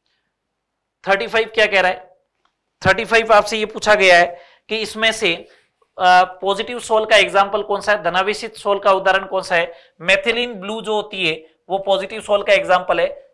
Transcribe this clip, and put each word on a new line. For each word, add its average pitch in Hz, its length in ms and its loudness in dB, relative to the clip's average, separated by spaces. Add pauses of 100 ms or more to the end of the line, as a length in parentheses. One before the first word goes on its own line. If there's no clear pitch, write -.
(1040)
थर्टी 196 220 0
फ़ाइव 220 280 -2
क्या 214 120 2
कह 196 140 2
रहा 180 100 2
है? - 180 -12 (760)
थर्टी 196 220 0
फ़ाइव 226 280 2
आपसे 208 260 4
ये 214 80 -2
पूछा 214 280 0
गया 185 240 6
है 175 200 2 (300)
कि 220 100 -6
इसमें 220 340 -2
से 202 220 -2 (640)
अ, 180 260 6 (160)
पॉजिटिव 202 400 -4
सोल 220 260 0
का 220 120 4
एग्जांपल 196 440 0
कौन 202 180 -4
सा 208 120 -2
है, 208 100 -2
धनावेशित 190 540 -4
सोल 202 220 -2
का 196 140 2
उदाहरण 190 340 0
कौन 190 160 -4
सा 180 140 -2
है? 170 160 -2 (300)
मेथिलीन 226 580 -2
ब्लू 208 220 -8
जो 214 120 -4
होती 208 320 -4
है 160 80 -2 (340)
वो 190 120 -4
पॉजिटिव 196 420 -4
सोल 202 200 0
का 208 100 0
एग्जांपल 180 480 0
है। 180 80 0 (260)